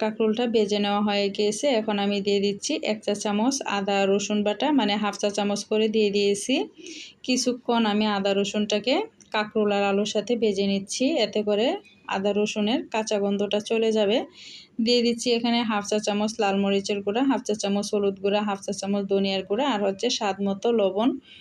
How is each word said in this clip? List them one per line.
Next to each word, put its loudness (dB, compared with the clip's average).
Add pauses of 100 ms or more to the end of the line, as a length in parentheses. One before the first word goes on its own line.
কাঁকরোলটা 0 (100)
ভেজে 2
নেওয়া 2
হয়ে 2
গিয়েছে, -2 (140)
এখন 0
আমি 0
দিয়ে 2
দিচ্ছি -2 (180)
এক -2
চা -2
চামচ 0 (220)
আদা 0
রসুন 2
বাটা, 0 (120)
মানে 2 (100)
হাফ -2
চা 0
চামচ -2
করে 2
দিয়ে 2
দিয়েছি। 2 (680)
কিছুক্ষণ 0
আমি 2 (120)
আদা 0
রসুনটাকে 0 (360)
কাঁকরোল 0
আর 2
আলুর 0
সাথে -2 (100)
ভেজে 2
নিচ্ছি, -2 (200)
এতে -2
করে 2 (480)
আদা 0
রসুনের 0 (140)
কাঁচা -2
গন্ধটা 0 (100)
চলে 0
যাবে। 2 (680)
দিয়ে 4
দিচ্ছি 0 (100)
এখানে 0
হাফ -2
চা 0
চামচ -2
লাল 0
মরিচের 0
গুঁড়া, -2
হাফ 0
চা -2
চামচ -2
হলুদ 0
গুঁড়া, 0
হাফ -4
চা -6
চামচ -2
ধনিয়ার 0
গুঁড়া, 0
আর 0
হচ্ছে -2
স্বাদ -2
মতো -2 (120)
লবণ। 2 (320)